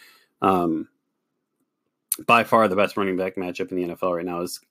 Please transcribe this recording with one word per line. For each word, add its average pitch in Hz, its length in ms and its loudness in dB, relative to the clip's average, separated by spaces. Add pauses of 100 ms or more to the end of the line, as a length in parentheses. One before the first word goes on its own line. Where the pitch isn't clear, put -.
(420)
Um, 87 480 0 (1400)
by 117 160 6
far 110 240 4
the 92 80 0
best 98 220 0
running 95 180 0
back 92 200 -4
matchup 90 360 -6
in 92 60 -4
the 90 60 -2
N 85 80 -4
F 82 120 -8
L 90 100 0
right 85 120 -4
now 87 160 -4
is, 87 180 -8 (120)